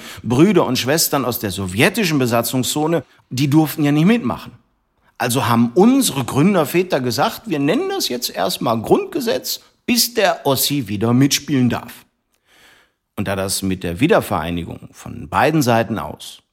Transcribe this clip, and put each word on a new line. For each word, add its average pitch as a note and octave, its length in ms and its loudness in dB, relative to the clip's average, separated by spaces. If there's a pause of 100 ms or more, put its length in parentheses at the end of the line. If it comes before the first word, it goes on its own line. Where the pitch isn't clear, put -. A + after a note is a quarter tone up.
(220)
Brüder D3 440 4
und B2+ 120 -2
Schwestern C#3 460 0
aus A#2+ 160 -4
der G#2 100 -4
sowjetischen C#3+ 680 0
Besatzungszone, C3 880 0 (240)
die C#3 220 -2
durften D#3 320 2
ja D3 100 2
nicht D3+ 140 4
mitmachen. G3 460 0 (640)
Also A#2+ 300 0
haben A#2 260 2
unsere A3 500 4
Gründerväter E3+ 760 2
gesagt, B2 460 -2
wir D#3 120 -2
nennen A3 300 0
das G4 200 -4
jetzt A#3+ 220 -6
erstmal B2+ 500 -2
Grundgesetz, C4+ 800 -2 (240)
bis A#3 300 -2
der F3+ 320 0
Ossi C#3 400 0
wieder G#2 260 -2
mitspielen C3 560 2
darf. - 380 -8 (1080)
Und G#2 100 -4
da G2 100 -4
das F#2+ 260 -4
mit F#2+ 200 -4
der E2+ 180 -4
Wiedervereinigung F2 920 0
von - 360 -14
beiden C3 320 2
Seiten A2+ 380 0
aus - 440 -12 (100)